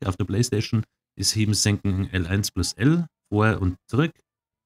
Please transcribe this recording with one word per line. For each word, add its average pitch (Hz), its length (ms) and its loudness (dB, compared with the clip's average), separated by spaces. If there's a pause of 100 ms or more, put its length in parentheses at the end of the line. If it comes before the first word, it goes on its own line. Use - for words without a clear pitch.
Auf 95 140 -4
der 104 80 -2
Playstation 107 580 0 (320)
ist - 180 -2
heben, 104 200 2
senken 98 560 0
L 92 160 -2
eins 98 240 -2
plus - 240 -4
L, 160 320 2 (260)
vor 107 300 2
und 92 240 0
zurück. 147 260 0 (540)